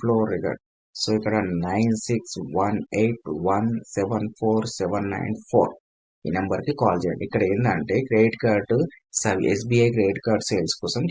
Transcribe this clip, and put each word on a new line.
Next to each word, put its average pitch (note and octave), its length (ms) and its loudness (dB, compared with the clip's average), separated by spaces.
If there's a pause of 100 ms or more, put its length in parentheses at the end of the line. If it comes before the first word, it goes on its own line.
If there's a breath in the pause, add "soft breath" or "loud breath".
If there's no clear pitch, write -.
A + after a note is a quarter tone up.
ఫ్లోర్ A2 360 2
ఇక్కడ. E2+ 200 -4 (440)
So, - 80 -4 (100)
ఇక్కడ G#2+ 160 -2 (340)
నైన్ A2 260 2 (120)
సిక్స్ A#2 300 -4 (220)
వన్ G2+ 200 0 (220)
ఎయిట్ A2+ 280 0 (200)
వన్ G#2 200 2 (280)
సెవెన్ G#2 300 -2 (120)
ఫోర్ A2 280 2 (120)
సెవెన్ G2+ 280 -2 (100)
నైన్ G#2+ 200 -4 (140)
ఫోర్. - 220 4 (540)
ఈ D#2 100 -2
నెంబర్కి F#2+ 440 -2
కాల్ F#2 240 2
చేయండి. F2 240 -2
ఇక్కడ G#2+ 220 0
ఏంటంటే G2 480 0 (100)
క్రెడిట్ A2+ 360 4
కార్డు A2 340 2 (440 loud breath)
సర్వీ-, F#2+ 300 2
ఎస్బీఐ A#2 440 2
క్రెడిట్ G2 300 2
కార్డు G#2+ 240 0
సేల్స్ F2 320 0
కోసం A#2 280 -2